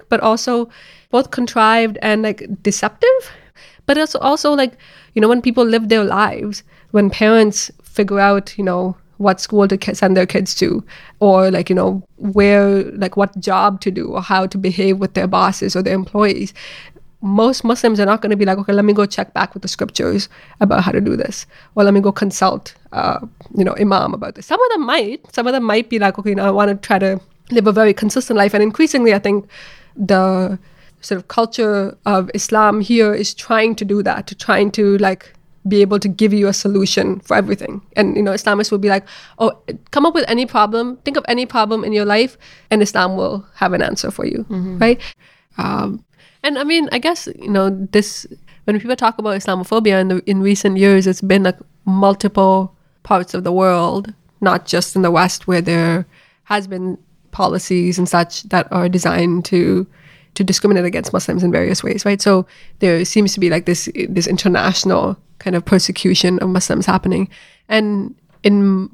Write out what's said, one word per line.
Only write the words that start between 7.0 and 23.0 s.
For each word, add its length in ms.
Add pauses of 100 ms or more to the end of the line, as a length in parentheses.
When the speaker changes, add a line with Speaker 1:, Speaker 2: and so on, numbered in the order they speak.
Speaker 1:
parents 600 (120)
figure 380
out, 360
you 60
know, 340 (220)
what 220
school 280
to 80
ki-, 180
send 220
their 80
kids 300
to, 300 (340)
or, 320
like, 180
you 60
know, 280 (140)
where, 760
like, 240
what 240
job 400
to 100
do 160
or 160
how 240
to 100
behave 420
with 160
their 120
bosses 480
or 80
their 120
employees, 600 (680)
most 420
Muslims 360
are 60
not 160
gonna 120
be 120
like, 100
"Okay, 160
let 140
me 80
go 100
check 300
back 180
with 100
the 60
scriptures 600 (300)
about 220
how 80
to 120
do 140
this," 280 (300)
or, 100
"Let 80
me 80
go 120
consult, 640 (180)
uh, 260 (360)